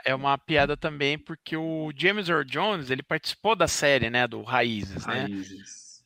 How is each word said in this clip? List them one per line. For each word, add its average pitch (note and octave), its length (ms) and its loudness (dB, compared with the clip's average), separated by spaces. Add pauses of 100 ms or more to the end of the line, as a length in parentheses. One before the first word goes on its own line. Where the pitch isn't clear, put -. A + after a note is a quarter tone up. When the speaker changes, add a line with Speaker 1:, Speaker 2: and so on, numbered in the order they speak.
Speaker 1:
é C3 80 2
uma C#3 240 0
piada D3 400 2
também, D3 400 -2
porque - 400 -10
o D#3+ 380 -4
James F3+ 340 2
Earl D#3 140 4
Jones, D3 480 -2
ele C3 120 -2
participou - 520 -2
da E3+ 120 4
série, C3+ 440 4
né, B2 160 2
do A2 160 -8
Raízes, A2+ 640 0
né? A#2 160 -2
Speaker 2:
Raízes. G2 580 -10 (240)